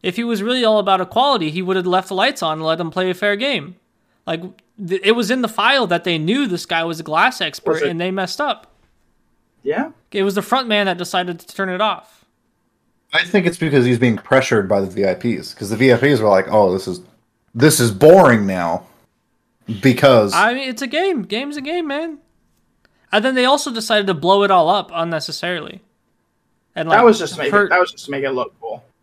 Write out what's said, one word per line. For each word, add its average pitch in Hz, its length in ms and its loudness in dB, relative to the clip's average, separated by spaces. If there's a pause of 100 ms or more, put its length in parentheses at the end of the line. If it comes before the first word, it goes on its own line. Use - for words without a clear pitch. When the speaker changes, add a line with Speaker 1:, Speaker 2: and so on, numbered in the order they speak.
Speaker 1:
If 180 140 -4
he 233 80 -4
was 226 180 -4
really 240 220 -2
all 220 140 4
about 190 220 2
equality, 214 500 0
he 175 120 -6
would 185 140 -2
have 180 100 -2
left 185 220 0
the 196 60 -8
lights 226 280 -2
on 156 160 -4
and 160 80 -6
let 160 120 0
them 170 120 -6
play 185 200 -2
a 175 40 -2
fair 202 200 -2
game. 202 420 -6 (500)
Like, 165 160 -6 (440)
th-, 185 160 -4
it 196 100 2
was 233 180 0
in 254 120 -2
the 226 60 -2
file 240 380 0
that 175 180 -2
they 170 140 -2
knew 214 280 -2
this 180 200 -6
guy 165 180 -4
was 165 160 -8
a - 20 -12
glass 165 380 0
expert 160 320 -4
Speaker 2:
Was 160 100 -2
it - 60 -2
Speaker 1:
and 170 120 -6
they 185 100 -4
messed 190 300 -6
up. 285 300 -6 (920)
Speaker 2:
Yeah. 220 300 -4 (200)
Speaker 1:
It 202 120 -4
was 196 100 -2
the 196 80 -2
front 247 260 -2
man 208 180 0
that 175 120 -4
decided 180 420 -6
to - 140 -20
turn 196 160 -6
it 180 100 -6
off. - 440 -6 (880)
Speaker 3:
I 202 120 0
think 180 220 0
it's 175 100 -2
because 139 280 2
he's 120 140 2
being 117 180 2
pressured 120 520 0
by 98 120 0
the 98 80 -4
V 98 180 -2
I 92 80 0
Ps, 92 400 -6
'cause 101 160 -10
the 110 60 -4
V 127 160 6
I 117 40 6
Ps 135 240 2
were 107 80 2
like, 95 220 4
"Oh, 101 220 4
this 95 160 -4
is, 87 120 -8 (540)
this 147 260 4
is 120 120 4
boring 135 540 6
now," 90 380 -4 (960)
because 123 540 6
Speaker 1:
I 208 200 2
mean, 269 140 -8
it's 247 140 -8
a 277 60 -6
game. 311 340 -2
Game's 269 340 -8
a 294 40 -10
game, 320 260 -6
man. 294 320 -8 (920)
And 214 120 2
then 262 120 0
they 254 80 0
also 285 280 0
decided 214 360 -2
to 196 60 0
blow 185 280 2
it 202 80 2
all 175 180 4
up 185 240 0
unnecessarily. 170 880 -8 (960)
And, 165 160 -4
Speaker 2:
That 190 60 6
Speaker 1:
like, 233 80 6
Speaker 2:
was 226 160 8
just 165 140 -6
to 165 40 -14
make 151 100 -2
it, 208 40 -2
Speaker 1:
hurt 202 180 2
Speaker 2:
that 175 100 2
was 175 120 0
just - 140 -20
to 143 40 -12
make 139 140 -6
it 135 80 -2
look 127 280 -6
cool. 110 240 -12 (180)